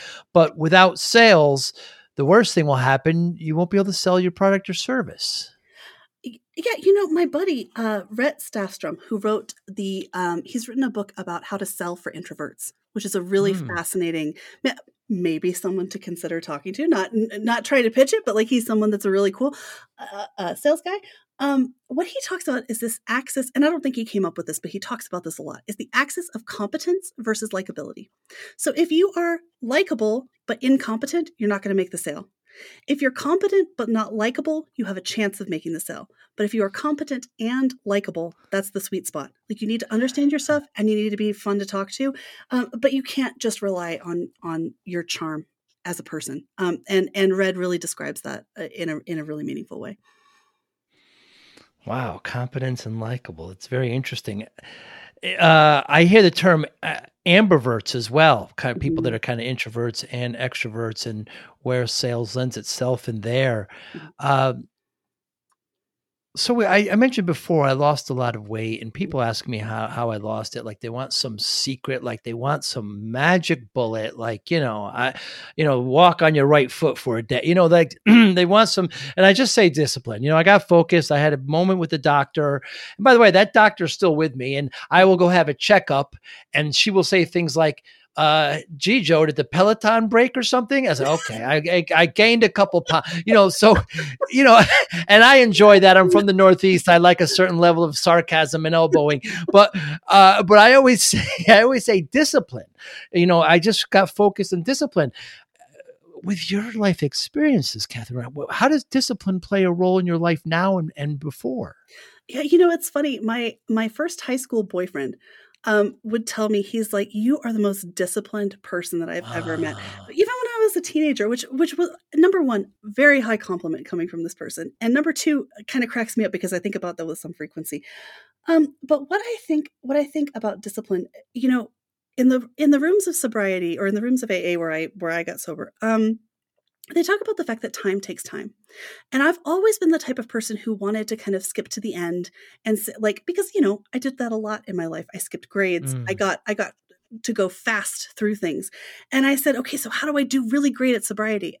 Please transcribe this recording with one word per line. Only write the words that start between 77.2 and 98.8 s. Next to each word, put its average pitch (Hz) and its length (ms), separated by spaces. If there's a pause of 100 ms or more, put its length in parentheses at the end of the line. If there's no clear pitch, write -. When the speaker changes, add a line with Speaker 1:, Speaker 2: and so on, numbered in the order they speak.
Speaker 1:
day, 123 220
you 170 100
know, 180 120
like, 165 340
<clears throat> - 40
they 208 400
want 208 220
some, 180 220 (260)
and 185 100
I 196 60
just 214 240
say 196 140
discipline. 127 540
You 143 60
know, 156 80
I 165 60
got 196 240
focused. 170 420
I 147 100
had 151 120
a 143 60
moment 165 420
with 160 120
the 165 60
doctor. 143 640 (360)
And 202 80
by 262 80
the 240 80
way, 214 100
that 196 220
doctor's 208 400
still 165 240
with 151 180
me, 131 220
and 139 160 (180)
I 180 140
will 190 100
go 175 140
have 175 180
a 151 60
checkup, 143 640 (360)
and 147 220
she - 160
will 190 140
say 185 180
things 165 320
like, 156 260 (360)
uh, 151 420 (180)
"Gee, 208 240
Joe, 160 240
did 151 100
the 151 80
Peloton 214 640
break 240 300
or 254 40
something?" 254 460
I 170 60
said, 131 120
"Okay, 160 380
I, 135 140
I, 170 360
I 165 120
gained 220 400
a 202 40
couple 190 320
pounds," 160 240 (200)
you 214 80
know, 202 160
so, 208 260 (280)
<laughs> 151 260
you 262 160
know, 233 160 (240)
<laughs> 170 240
and 208 120
I 269 180
enjoy 208 420
that. 185 160
I'm 185 120
from 202 160
the 196 60
Northeast. 185 560
I 175 80
like 175 240
a 170 80
certain 185 300
level 170 260
of 151 140
sarcasm 160 680
and 160 80
elbowing, 151 480 (300)